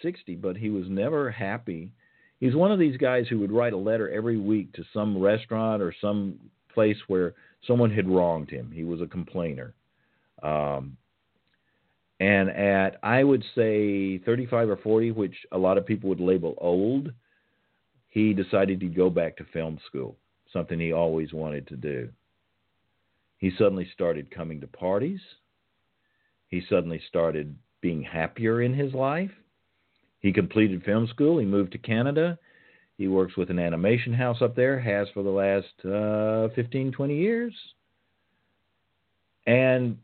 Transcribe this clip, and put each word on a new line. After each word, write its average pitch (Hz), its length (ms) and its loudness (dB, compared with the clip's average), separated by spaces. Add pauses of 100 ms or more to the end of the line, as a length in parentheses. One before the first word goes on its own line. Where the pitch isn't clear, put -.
sixty, 170 320 -8
but 92 220 -6
he 107 140 -4
was 95 180 -4
never 127 420 -2
happy. 104 640 -8 (480)
He's 131 140 2
one 180 180 4
of 202 60 2
these 147 180 2
guys 127 320 2
who 120 100 0
would 101 140 0
write 120 200 2
a 95 60 -4
letter 107 320 0
every 110 280 -2
week 104 360 -2
to 85 180 -14
some 107 260 0
restaurant 110 640 2
or 87 200 -2
some 101 380 -2 (360)
place 107 220 4 (100)
where 92 280 2 (320)
someone 120 240 6
had 104 180 0
wronged 87 420 2
him. 62 240 -10
He 82 100 -8
was 85 160 -6
a 85 60 -4
complainer. 78 640 -8 (720)
Um, 71 540 -4 (1200)
and 98 300 4
at, 98 520 2
I 123 220 4
would 135 200 4 (100)
say, 104 640 0
thirty-five 117 500 0
or 101 80 -2
forty, 110 340 2
which 104 240 -2 (180)
a 95 60 -2
lot 92 200 4
of 98 80 0
people 101 220 -2
would 95 120 -2
label 90 380 2
old, 110 540 0 (960)
he 107 260 2
decided 95 460 2
to 92 60 -4
go 90 240 4
back 82 260 -2
to 82 160 -16
film 80 340 -6
school, 64 300 -10 (360)
something 82 260 -4
he 82 140 -2
always 80 400 0
wanted 78 360 -6
to 71 80 -14
do. 64 320 -6 (1300)
He 95 200 0
suddenly 95 340 2
started 82 380 -4
coming 80 300 -10
to 71 60 -14
parties. 113 540 -4 (1300)
He 87 200 -4
suddenly 82 400 0
started 78 460 -2 (260)
being 82 220 -2
happier 113 600 -2
in 123 100 0
his 135 220 -2
life. 151 380 -2 (880)
He 98 120 2
completed 95 520 2
film 110 240 0
school. 147 300 2
He 120 60 0
moved 98 280 0
to 117 60 -12
Canada. 143 600 0 (580)
He 98 120 -2
works 92 280 2
with 90 140 -2
an 90 80 -2
animation 95 560 0
house 120 260 0
up 120 160 2
there, 131 220 2
has 101 340 0
for 101 100 -6
the 98 60 0
last, 98 560 0
uh, 107 680 0
fifteen, 127 380 -2
twenty 143 260 -4
years, 226 340 -2 (1900)
and 127 580 4